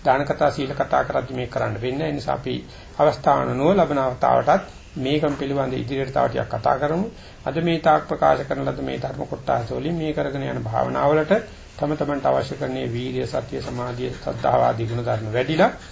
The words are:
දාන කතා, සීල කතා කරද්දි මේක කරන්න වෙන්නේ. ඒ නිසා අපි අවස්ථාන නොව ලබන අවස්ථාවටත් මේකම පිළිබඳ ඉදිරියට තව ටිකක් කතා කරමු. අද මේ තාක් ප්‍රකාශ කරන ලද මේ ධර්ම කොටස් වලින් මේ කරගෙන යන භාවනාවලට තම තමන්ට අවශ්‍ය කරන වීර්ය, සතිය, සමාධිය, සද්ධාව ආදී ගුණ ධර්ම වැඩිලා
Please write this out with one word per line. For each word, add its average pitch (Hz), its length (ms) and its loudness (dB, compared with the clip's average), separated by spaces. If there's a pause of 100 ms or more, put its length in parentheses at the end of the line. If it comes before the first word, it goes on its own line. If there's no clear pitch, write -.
දාන 139 240 4
කතා, 147 260 2
සීල 139 220 -4
කතා 135 320 2
කරද්දි 127 300 -2
මේක 127 160 -4
කරන්න 113 300 -2
වෙන්නේ. 135 280 -2
ඒ 147 40 -2
නිසා 139 220 -2
අපි 127 300 -6 (300)
අවස්ථාන 139 640 2
නොව 143 140 4
ලබන 156 280 4
අවස්ථාවටත් 127 680 4 (300)
මේකම 143 400 0
පිළිබඳ 135 400 -2
ඉදිරියට 131 380 -4
තව 131 140 4
ටිකක් 120 240 -2
කතා 131 280 2
කරමු. 165 320 0 (300)
අද 135 180 -4
මේ 165 220 2
තාක් 151 240 6
ප්‍රකාශ 143 380 2
කරන 135 220 -4
ලද 139 160 -2
මේ 135 180 -4
ධර්ම 135 260 -6
කොටස් 123 460 -2
වලින් 135 240 -4
මේ 156 180 -2
කරගෙන 143 320 -4
යන 127 180 -4
භාවනාවලට 135 680 2 (420)
තම 147 180 -2
තමන්ට 143 340 -2
අවශ්‍ය 135 300 2
කරන 131 200 -4 (100)
වීර්ය, 127 400 -4
සතිය, 131 340 -6
සමාධිය, 123 540 -6
සද්ධාව 123 480 0
ආදී 117 240 2
ගුණ 117 180 -4
ධර්ම 110 240 -2
වැඩිලා 147 420 4 (220)